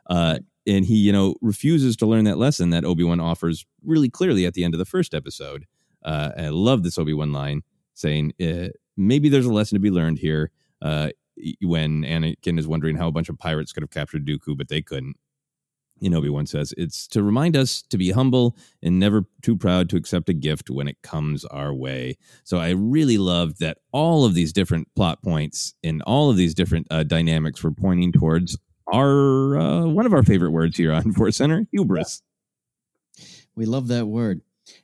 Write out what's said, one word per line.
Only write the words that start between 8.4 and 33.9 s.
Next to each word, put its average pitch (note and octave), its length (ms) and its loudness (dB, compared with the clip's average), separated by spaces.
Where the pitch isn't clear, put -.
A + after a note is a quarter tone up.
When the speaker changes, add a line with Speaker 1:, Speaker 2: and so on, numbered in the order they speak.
Speaker 1:
uh, F2 280 -4
"Maybe B2+ 340 2
there's C3+ 160 4
a A#2+ 80 0
lesson G#2+ 220 0
to F#2+ 60 2
be G2+ 100 2
learned D#2+ 280 2
here, D#2 320 -2
uh, D2+ 280 -2
y-, - 160 -10
when D#2 400 0
Anakin D#2+ 540 -2
is D2+ 100 -2
wondering D#2 280 -2
how E2+ 140 -2
a - 20 -4
bunch E2 160 -4
of D2+ 100 -12
pirates D#2 360 -6
could D#2 100 -8
have D2 80 -12
captured D2 340 -8
Dooku, D2 320 -6
but C#2 120 -10
they D#2 120 -4
couldn't." C2+ 360 -10
And F2+ 140 0
Obi-Wan C#2+ 320 -2
says, D2 300 -6
"It's - 320 -8
to A2 140 0
remind C3+ 340 2
us C3 320 0
to G#2+ 80 -2
be F#2 140 2
humble B2 460 2
and F2+ 180 2
never G2+ 260 2
too A2+ 160 0
proud F2+ 320 0
to F#2+ 80 -2
accept E2+ 320 -4
a F2+ 40 0
gift D2+ 360 -4
when C#2 180 -4
it - 140 -10
comes D2+ 440 -6
our C#2+ 280 -8
way." B1+ 440 -8
So F2+ 120 -4
I E2+ 120 -2
really A#2 480 2
loved F2 420 0
that D#2+ 200 -4
all D#3 340 4
of G2+ 80 6
these E2 200 2
different E2+ 420 0
plot E2+ 280 0
points D2+ 500 -4
and D#2 200 -4
all C#3 260 2
of A2+ 80 4
these F2 160 4
different, E2+ 360 0
uh, D#2+ 140 0
dynamics D#2+ 600 0
were D#2+ 80 0
pointing F2 420 0
towards E2 440 2
our, C#3 680 2
uh, E3 280 0
one E3+ 200 0
of A#3 80 2
our C3+ 100 6
favorite F2 280 4
words E2 240 0
here D#2+ 160 2
on F#2 220 0
Force G#2 240 2
Center, D#3+ 340 0
hubris. F#2 500 -2
Speaker 2:
We A2+ 100 -4
love B2 240 -2
that A#2+ 180 0